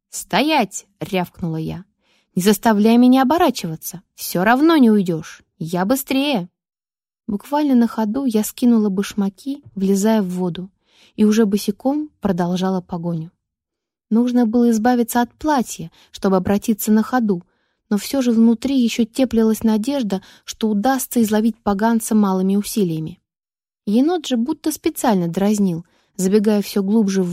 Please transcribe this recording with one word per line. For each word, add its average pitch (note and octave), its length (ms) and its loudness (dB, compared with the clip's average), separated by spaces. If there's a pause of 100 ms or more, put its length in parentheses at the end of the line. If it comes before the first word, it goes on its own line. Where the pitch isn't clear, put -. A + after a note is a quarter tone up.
(100)
"Стоять!" — B3+ 760 -2 (140)
рявкнула F3 560 -6
я. D#3+ 280 -10 (500)
"Не F3+ 80 0
заставляй G#3+ 560 4
меня B3+ 240 6
оборачиваться! B3+ 800 -2 (120)
Всё - 300 -4
равно C#4+ 320 4
не A#3+ 140 6
уйдёшь! F3+ 520 -2 (160)
Я F3 280 -4
быстрее!" C4+ 640 -2 (760)
Буквально C#4 480 -2
на A#3 120 4
ходу A3 400 -4
я G#3+ 180 0
скинула A3+ 460 0
башмаки, G3+ 720 -6 (120)
влезая G3 460 0
в F#3 80 -4
воду, F3+ 420 -6 (460)
и G#3+ 80 2
уже G#3+ 220 4
босиком C4 640 -4 (100)
продолжала F#3 640 -2
погоню. E3+ 480 -8 (800)
Нужно B3 360 2
было A#3+ 240 2
избавиться A#3+ 500 0
от A#3+ 140 -4
платья, B3 560 -4 (220)
чтобы F#3+ 240 0
обратиться G3+ 540 -2
на G#3+ 120 4
ходу, G#3 400 -2 (480)
но G#3 80 -2
всё C4+ 240 -4
же A#3+ 100 0
внутри A#3 460 2
ещё A#3 260 0
теплилась A3+ 580 0
надежда, G#3+ 600 -2 (220)
что - 240 -6
удастся A#3+ 540 -2
изловить G#3+ 400 0
поганца A3 520 0
малыми F#3+ 420 2
усилиями. E3+ 640 -4 (680)
Енот C#4+ 400 0
же C4 100 -2
будто D4+ 360 -4
специально G#3 560 -2
дразнил, F#3+ 560 -2 (320)
забегая G3+ 460 2
всё G3+ 200 -4
глубже G3 400 0
в F3 100 -4